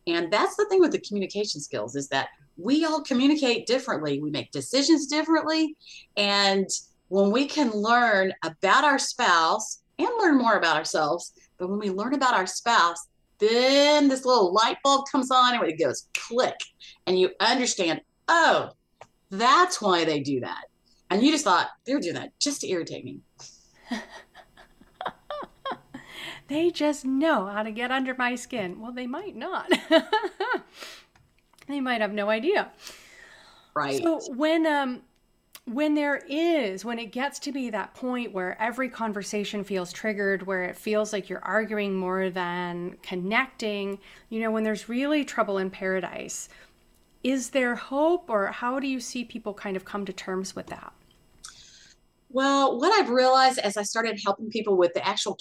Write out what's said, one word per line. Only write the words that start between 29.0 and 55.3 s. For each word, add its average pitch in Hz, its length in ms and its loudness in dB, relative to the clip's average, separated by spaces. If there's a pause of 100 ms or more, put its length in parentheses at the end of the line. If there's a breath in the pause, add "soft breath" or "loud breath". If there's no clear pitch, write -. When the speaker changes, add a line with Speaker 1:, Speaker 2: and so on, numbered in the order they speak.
Speaker 2:
might 311 300 -10
not. 339 340 -6 (180)
<laughs> 320 120 6 (1700 loud breath)
They 285 100 -6
might 254 200 -2
have 208 120 -2
no 208 160 -2
idea. 226 400 0 (1080 loud breath)
Speaker 1:
Right. 285 280 -2
Speaker 2:
So 330 180 0 (140)
when, 320 320 2
um, 277 360 -2 (640)
when 302 280 0
there 285 340 0
is, 277 560 0
when 233 140 -6
it 233 140 -10
gets 277 280 -6
to 294 120 -10
be 254 180 -6
that 208 240 -6
point 247 380 -6
where 185 280 -6
every 240 280 -4
conversation 208 760 -6
feels 190 300 -6
triggered, 196 520 -2
where 185 200 -4
it 180 120 -8
feels 214 360 -2
like 190 160 -6
you're - 160 -8
arguing 202 500 -2
more 190 340 -2
than 175 760 -6
connecting, 202 960 -4 (300 loud breath)
you 220 100 -6
know, 226 100 -2
when 220 140 0
there's 214 240 -4
really 277 360 0
trouble 202 340 -2
in 190 120 -2
paradise, - 800 -6 (760 soft breath)
is 254 280 -2
there 247 260 0
hope, 311 520 0
or 208 200 0
how 247 320 -4
do 277 80 -4
you 262 100 -4
see 240 260 -8
people 220 300 -10
kind 202 220 -6
of 190 80 -8
come 202 220 -8
to 190 60 -10
terms 190 440 -8
with 185 100 -12
that? - 260 -16 (1400 loud breath)
Speaker 1:
Well, 269 500 2
what 339 180 4
I've 262 120 2
realized 254 500 6
as 202 160 -2
I 208 60 -4
started 220 420 -4
helping 208 260 -2
people 214 260 0
with 175 180 6
the - 120 -2
actual 208 340 -2